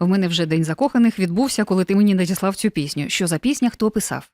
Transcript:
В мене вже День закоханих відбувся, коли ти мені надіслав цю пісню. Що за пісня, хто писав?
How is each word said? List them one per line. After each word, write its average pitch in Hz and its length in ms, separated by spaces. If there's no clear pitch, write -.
В 175 80
мене 190 200
вже 170 180
День 160 180
закоханих 233 540
відбувся, 208 460
коли 185 200
ти 196 120
мені 208 180
надіслав 185 420
цю - 140
пісню. 147 380
Що - 180
за 165 120
пісня, 247 320
хто 214 200
писав? 165 440